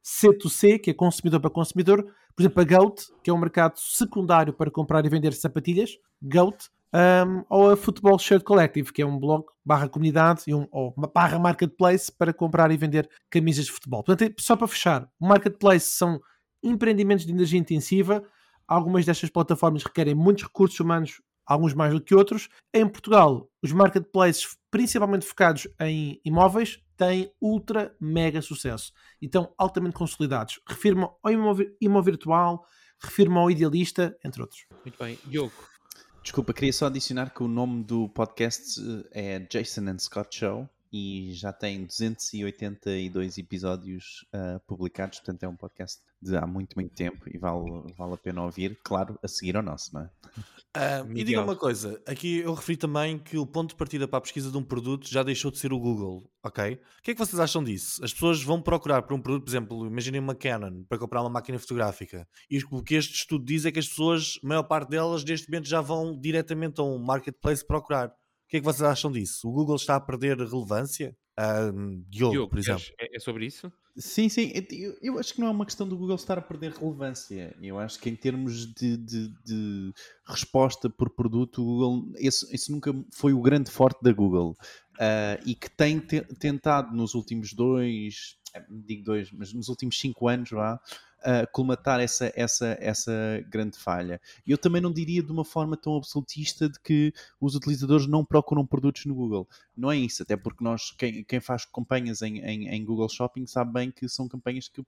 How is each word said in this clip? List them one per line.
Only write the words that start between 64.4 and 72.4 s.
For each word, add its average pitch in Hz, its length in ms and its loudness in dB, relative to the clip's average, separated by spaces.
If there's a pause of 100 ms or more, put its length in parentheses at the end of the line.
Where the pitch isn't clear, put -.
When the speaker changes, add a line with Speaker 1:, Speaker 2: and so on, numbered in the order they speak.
Speaker 4:
a 135 40 -8
maior 156 160 -2
parte 151 260 -4
delas, 160 340 -2
neste 156 260 -8
momento 156 180 -8
já 160 140 0
vão 160 380 -6
diretamente 160 600 -4
a 147 40 0
um 135 160 -4
marketplace 135 640 -4
procurar. 147 440 -2
O - 440 -20
que 160 40 -2
é - 20 0
que 139 60 -6
vocês 147 180 0
acham 147 280 0
disso? 117 380 -6
O - 20 -6
Google 147 240 0
está 139 200 -2
a 139 40 0
perder 131 380 -4
relevância? 123 800 -6 (200)
Ah, 107 360 -2 (360)
Diogo, 110 260 0
Speaker 2:
Diogo, 113 160 -2